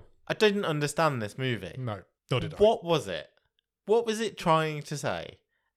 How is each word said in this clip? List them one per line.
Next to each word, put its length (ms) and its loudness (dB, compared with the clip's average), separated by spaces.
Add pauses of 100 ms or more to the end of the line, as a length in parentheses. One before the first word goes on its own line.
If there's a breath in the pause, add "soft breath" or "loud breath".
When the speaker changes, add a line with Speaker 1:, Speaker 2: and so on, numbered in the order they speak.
(260)
Speaker 1:
I 80 -4
didn't 300 4
understand 560 0
this 180 -6
movie. 400 -4
Speaker 2:
No, 240 -6 (280)
nor 100 0
did 140 -6
I. 40 -14
Speaker 1:
What 260 4
was 240 0
it? 220 -6 (560)
What 200 2
was 140 -2
it 180 -4
trying 460 2
to 120 -8
say? 420 -6 (380)